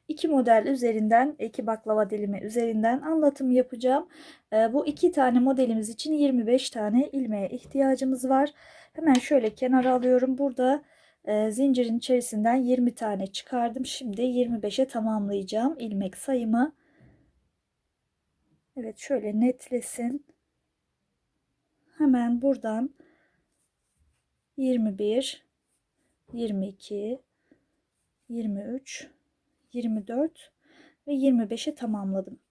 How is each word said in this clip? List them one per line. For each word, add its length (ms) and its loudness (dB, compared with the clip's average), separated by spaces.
İki 200 -4
model 380 4
üzerinden, 720 2
iki 280 -6
baklava 420 0
dilimi 300 -4
üzerinden 600 0
anlatım 500 2
yapacağım. 560 2
E, 200 2
bu 140 0
iki 240 2
tane 280 4
modelimiz 500 2
için 240 -6
yirmi 340 2
beş 220 2
tane 400 0
ilmeğe 400 -4
ihtiyacımız 800 -2
var. 200 4
Hemen 200 4
şöyle 420 2
kenara 380 2
alıyorum. 440 2
Burada, 440 0
e, 260 0
zincirin 460 2
içerisinden 580 0
yirmi 400 2
tane 320 -4
çıkardım. 580 -6
Şimdi 360 -8
yirmi 420 0
beşe 240 0
tamamlayacağım 920 -2
ilmek 380 -6
sayımı. 560 0
Evet, 200 -10
şöyle 420 -2
netlesin. 840 -2
Hemen 440 2
buradan 540 -2
yirmi 420 0
bir, 460 -2
yirmi 340 -4
iki, 540 -10
yirmi 320 -6
üç, 460 -12
yirmi 340 -4
dört 440 -4
ve 60 -2
yirmi 360 2
beşe 260 -6
tamamladım. 640 -6